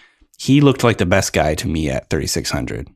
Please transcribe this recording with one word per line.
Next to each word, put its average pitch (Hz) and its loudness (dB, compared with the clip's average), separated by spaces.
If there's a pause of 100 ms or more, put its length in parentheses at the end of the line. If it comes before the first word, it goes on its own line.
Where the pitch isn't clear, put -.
(380)
he 139 2
looked 139 4
like 117 2
the 98 0
best 98 2
guy 78 0
to 120 -6
me 78 -2
at - -6
thirty-six - -4
hundred. 62 -6